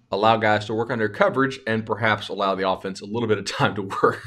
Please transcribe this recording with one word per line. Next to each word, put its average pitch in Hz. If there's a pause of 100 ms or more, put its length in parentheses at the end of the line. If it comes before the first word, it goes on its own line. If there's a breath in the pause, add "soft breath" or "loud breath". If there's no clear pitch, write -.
(100)
allow 110
guys 107
to 117
work 117
on 120
their 107
coverage 131
and 113
perhaps 107
allow 98
the 95
offense 95
a 101
little 110
bit 104
of 98
time 98
to 104
<laughs> -
work. -